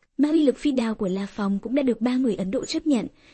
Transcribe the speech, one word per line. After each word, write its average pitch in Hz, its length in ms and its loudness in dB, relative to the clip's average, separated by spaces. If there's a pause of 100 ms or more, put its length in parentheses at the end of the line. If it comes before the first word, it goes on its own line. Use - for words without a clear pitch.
(180)
mà 294 120 2
uy 302 160 4
lực 247 120 4
phi 294 140 0
đao 226 240 0
của 202 120 -2
La 190 180 -4
Phong 196 340 -2
cũng 226 160 -4
đã 285 80 2
được 233 180 0
ba 247 140 0
người 254 200 0
Ấn 185 160 -4
Độ 262 140 -2
chấp 311 220 -4
nhận, 240 200 2 (260)